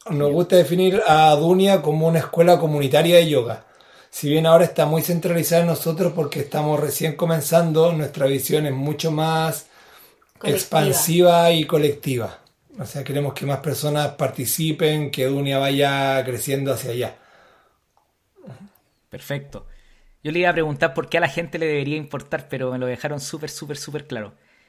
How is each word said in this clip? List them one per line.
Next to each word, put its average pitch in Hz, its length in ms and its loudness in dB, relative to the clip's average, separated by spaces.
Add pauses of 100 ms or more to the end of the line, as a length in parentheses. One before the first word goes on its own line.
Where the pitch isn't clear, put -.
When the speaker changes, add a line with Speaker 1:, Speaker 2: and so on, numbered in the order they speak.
(120)
Speaker 1:
nos 143 200 0
gusta 170 240 2
definir 180 520 2
a 156 280 6
Dunia 185 460 4
como 151 260 0
una 165 120 2
escuela 170 400 4
comunitaria 151 580 2
de 170 120 6
yoga. 113 360 -2 (460)
Si - 180 -6
bien 156 160 2
ahora 165 200 8
está 160 200 0
muy 160 160 0
centralizada 170 600 0
en 170 60 2
nosotros 165 480 -2
porque 151 260 -4
estamos 151 380 -2
recién 151 360 -2
comenzando, 165 800 2
nuestra 147 340 -2
visión 143 380 0
es 135 80 -2
mucho 147 380 -4
más 156 560 -2 (720)
Speaker 2:
Colectiva. 147 640 0
Speaker 1:
expansiva 170 460 6
y 156 140 0
colectiva. 143 760 -2 (400)
O 127 60 -10
sea, 139 180 -12
queremos 139 300 -4
que - 120 -10
más 139 140 -4
personas 147 500 -2
participen, 151 1000 -2
que 131 140 -2
Dunia 139 340 -2
vaya 139 680 0
creciendo 135 480 -4
hacia 120 180 -8
allá. 120 240 -6 (1900)
Speaker 3:
Perfecto. - 560 -12 (580)
Yo 151 80 -6
le 170 80 -2
iba 180 100 2
a 170 40 2
preguntar 160 400 -2
por 156 160 -8
qué 170 80 -2
a 170 40 2
la 165 80 2
gente 170 300 -8
le 160 80 -2
debería 147 300 -2
importar, 143 520 -10
pero 127 220 -6
me 127 80 -6
lo 127 80 -4
dejaron 143 320 -6
súper, 151 300 -12
súper, 147 280 -12
súper 143 300 -12
claro. 107 280 -12 (340)